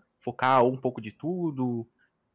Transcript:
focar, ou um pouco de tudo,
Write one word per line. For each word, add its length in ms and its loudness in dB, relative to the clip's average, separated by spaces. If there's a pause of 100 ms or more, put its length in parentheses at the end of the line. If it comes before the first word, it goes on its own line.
(200)
focar, 420 2
ou 100 4
um 40 -8
pouco 240 -6
de 100 -12
tudo, 760 -6 (460)